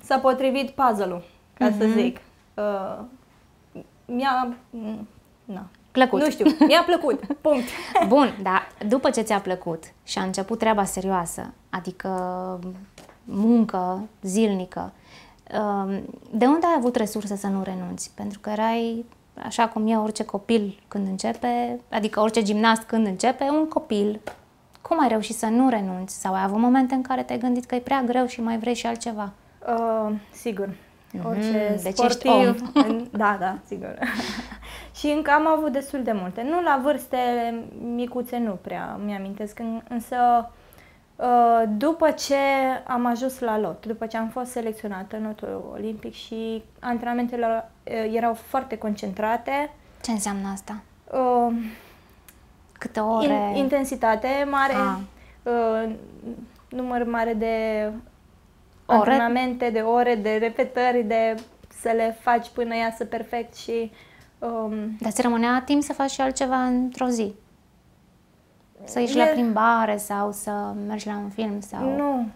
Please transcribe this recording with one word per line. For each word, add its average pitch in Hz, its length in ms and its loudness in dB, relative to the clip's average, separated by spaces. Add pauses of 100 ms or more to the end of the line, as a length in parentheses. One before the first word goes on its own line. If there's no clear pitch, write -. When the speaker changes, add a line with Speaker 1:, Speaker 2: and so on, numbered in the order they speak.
Speaker 1:
s-a 269 160 2
potrivit 262 520 2
puzzle-ul, 208 520 0 (320)
ca 254 120 2 (120)
să 220 80 2
Speaker 2:
Mhm. 220 120 4
Speaker 1:
zic. 247 220 0 (340)
Uh, 202 440 -4 (1080)
mi-a, 254 500 0 (880)
na. 190 220 -12 (260)
Speaker 2:
Plăcut. 262 280 6
Speaker 1:
Nu 302 100 4
știu, 262 160 2 (200)
mi-a 320 200 8
plăcut, 330 340 2 (120)
Speaker 2:
<laughs> 285 80 -8
Speaker 1:
punct. 285 240 2 (420)
Speaker 2:
Bun, 226 360 6
dar 190 260 0 (200)
după 269 220 4
ce 233 100 0
ți-a 214 200 2
plăcut 175 440 -4 (200)
și - 140 -6
a 190 40 -2
început 190 360 -4
treaba 220 260 4
serioasă, 190 680 -4 (180)
adică 180 380 -6 (1160)
muncă 202 800 2 (200)
zilnică, 190 720 0 (680)
um, 196 420 -2 (280)
de 220 160 2
unde 320 200 6
ai 339 100 4
avut 247 200 2
resurse 208 400 -2
să 196 100 -6
nu 196 160 0
renunți? 185 520 -8
Pentru 208 240 -10
că - 120 -10
erai, 226 540 -2 (400)
așa 220 240 0
cum 220 200 -2
e 226 80 4
orice 214 280 -2
copil 202 640 -2
când 202 180 -4
începe, 240 720 -2 (100)
adică 214 300 0
orice 220 220 4
gimnast 220 400 4
când 220 240 0
începe, 226 380 0
un 311 240 2
copil. 214 520 -2 (640)
Cum 330 180 0
ai 269 80 6
reușit 220 280 -2
să - 100 -4
nu 240 220 4
renunți? 190 520 -4
Sau 190 140 -2
ai 190 80 0
avut 196 160 0
momente 254 360 4
în 262 80 0
care 254 200 -2
te-ai 254 160 -4
gândit 247 260 0
că - 100 -6
e 247 60 0
prea 269 260 0
greu 247 200 2
și 240 140 -6
mai 226 180 -2
vrei 233 160 -2
și 233 120 -6
altceva? 220 460 -6 (360)
Speaker 1:
Uh, 226 440 0 (200)
sigur. 202 360 -6 (440)
Speaker 2:
Mhm, 175 160 -6
Speaker 1:
Orice 208 540 0
Speaker 2:
deci - 20 -6
ești 190 100 -2
Speaker 1:
sportiv 240 680 4 (120)
Speaker 2:
om. 294 80 6
Speaker 1:
în, 226 300 0
da, 208 280 2
da, 185 260 -2
sigur. - 320 -10 (500)
<laughs> - 500 -18
Și - 80 -4
încă 294 240 0
am 302 160 6
avut 311 260 2
destul 277 300 -4
de 233 100 0
multe. 185 380 -4
Nu 349 120 0
la 285 200 2
vârste 262 340 -2 (800)
micuțe, 247 440 -4
nu 214 240 -2
prea 175 420 -8
mi-amintesc, 202 540 -8
în, 226 300 -6
însă, 240 280 -6 (1000)
uh, 240 460 6 (140)
după 311 340 2
ce 285 240 -2 (520)
am 240 200 0
ajuns 247 320 -2
la 220 200 0
lot, 196 280 -4
după 226 200 -6
ce 226 100 -6
am 226 120 -4
fost 247 220 -6
selecționată 214 640 -6
în 220 100 -6
lotul 202 460 -8
olimpic 220 420 -8
și 226 480 -8 (180)
antrenamentele, 240 920 -2 (140)
uh, 220 300 -4
erau 233 200 2
foarte 254 440 -4
concentrate. 220 920 -2 (320)
Speaker 2:
Ce - 80 -6
înseamnă 202 420 -2
asta? 208 280 -10 (320)
Speaker 1:
Uh, 247 420 2 (1200)
Speaker 2:
Câte 226 220 -6
ore? 220 260 2 (260)
Speaker 1:
in-, 202 40 -2
intensitate 262 720 0 (220)
mare, 277 220 2
Speaker 2:
Ah. 202 260 0 (440)
Speaker 1:
uh, 226 500 0 (760)
număr 247 360 -2
mare 233 300 0
de 220 520 0 (1040)
Speaker 2:
Ore? 233 100 8
Speaker 1:
antrenamente, 247 720 4
de 220 100 0
ore, 240 340 4
de 214 260 0
repetări, 247 640 2
de 226 320 2 (460)
să 233 160 -2
le 226 240 0
faci 233 280 2
până 233 280 -4
iasă 226 280 -2
perfect 233 520 -8
și, 226 340 -4 (480)
um, 220 640 -6
Speaker 2:
Dar 226 120 -2
ți 247 100 0
rămânea 240 420 2
timp 285 180 2
să 294 100 -4
faci 277 180 -2
și - 100 -6
altceva 262 440 0
într-o 254 420 0
zi? 226 260 0 (1500)
Să 240 160 -4
ieși 240 160 2
la 240 80 8
Speaker 1:
E- 311 80 6
Speaker 2:
plimbare 226 640 4
sau 202 360 -4
să 208 180 -8 (360)
mergi 208 200 -6
la 208 100 -6
un 208 120 -8
film 208 320 -4
sau 262 360 -4
Speaker 1:
Nu. 277 400 0